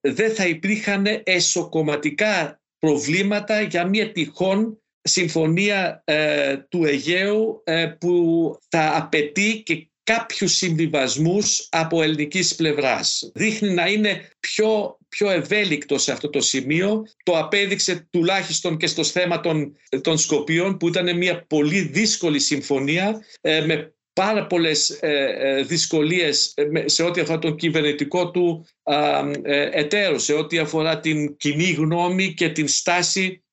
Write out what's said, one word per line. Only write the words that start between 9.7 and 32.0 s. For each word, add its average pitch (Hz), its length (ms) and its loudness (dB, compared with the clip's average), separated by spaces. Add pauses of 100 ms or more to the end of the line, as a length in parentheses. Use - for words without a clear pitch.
κάποιους - 500 -2
συμβιβασμούς 160 1200 0
από 165 320 0
ελληνικής 156 520 0
πλευράς. 143 800 0
Δείχνει 208 400 0
να 175 120 0
είναι 202 420 0 (120)
πιο, 214 580 0 (100)
πιο 208 220 0
ευέλικτο 190 680 0
σε 135 140 0
αυτό 143 180 -6
το 143 100 0
σημείο. 165 640 0 (200)
Το 175 160 2
απέδειξε 196 720 0
τουλάχιστον 175 680 0
και 170 100 -2
στο 165 180 -2
θέμα 170 360 0
των, 156 360 -2 (240)
των 160 180 0
Σκοπίων, 160 580 0
που 165 120 0
ήταν 175 280 0
μια 175 320 -2
πολύ 156 320 2
δύσκολη 170 580 0
συμφωνία, 147 840 -2 (160)
ε, 156 200 2
με 151 340 -2 (180)
πάρα 202 340 0
πολλές, 165 440 0
ε, 139 480 0
ε, 135 240 0
δυσκολίες, 156 960 0
ε, 147 80 2
με, 151 220 -2
σε 151 160 2
ό,τι 175 180 0
αφορά 160 180 0
τον 160 180 -2
κυβερνητικό 156 720 0
του, 170 360 0 (160)
α, 147 360 2 (240)
ε, 143 300 0
εταίρο, 160 460 0
σε 147 140 0
ό,τι 156 260 0
αφορά 160 420 0
την 151 360 -2
κοινή 156 340 0
γνώμη 170 640 0